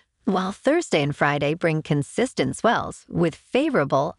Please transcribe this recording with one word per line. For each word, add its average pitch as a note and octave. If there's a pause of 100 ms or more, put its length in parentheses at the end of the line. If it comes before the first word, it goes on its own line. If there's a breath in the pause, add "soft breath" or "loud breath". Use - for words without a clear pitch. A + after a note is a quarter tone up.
(260)
while F#3
Thursday C4
and C#3+
Friday D3
bring D#3+
consistent D3+
swells -
with E3
favorable F#3